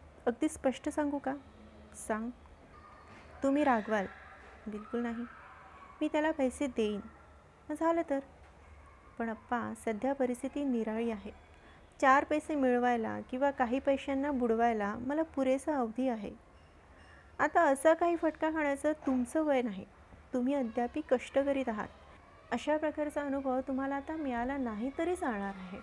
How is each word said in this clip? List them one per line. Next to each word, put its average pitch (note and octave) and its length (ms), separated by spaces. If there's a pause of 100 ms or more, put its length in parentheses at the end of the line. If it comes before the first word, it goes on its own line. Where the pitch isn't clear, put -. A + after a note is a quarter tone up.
(260)
"अगदी B3 240
स्पष्ट - 400
सांगू D4 280
का?" C4+ 180 (600)
"सांग." A3+ 340 (1120)
"तुम्ही C#4 200
रागवाल?" G#3+ 420 (640)
"बिलकुल G#3+ 320
नाही, A#3+ 260 (760)
मी D4+ 60
त्याला D4+ 240
पैसे C#4+ 360
देईन." G#3+ 340 (680)
"मग D4+ 100
झालं E4 300
तर?" C#4 100 (1000)
"पण A3+ 100
अप्पा, A3 440 (120)
सध्या A#3 280
परिस्थिती C4 500
निराळी A#3 480
आहे. G#3 200 (680)
चार C#4 220
पैसे D4+ 320
मिळवायला A#3+ 680
किंवा C4 300
काही B3+ 280
पैशांना C#4 520
बुडवायला A3+ 640
मला C4 280
पुरेसा C#4 540
अवधी B3 320
आहे. A3 220 (1080)
आता D4+ 220
असा D4+ 320
काही E4+ 220
फटका D#4+ 360
खाण्याचं D4 400
तुमचं C4+ 520
वय C#4 180
नाही. G3+ 240 (480)
तुम्ही B3+ 200
अद्यापि B3 560
कष्ट C4 300
करीत C4+ 300
आहात. G#3 180 (640)
अशा D4 260
प्रकारचा D4+ 440
अनुभव C4+ 380
तुम्हाला C4+ 360
आता C#4 200
मिळाला C4+ 420
नाही A#3+ 400
तरी E4+ 180
चालणार G#3 420
आहे." F#3 260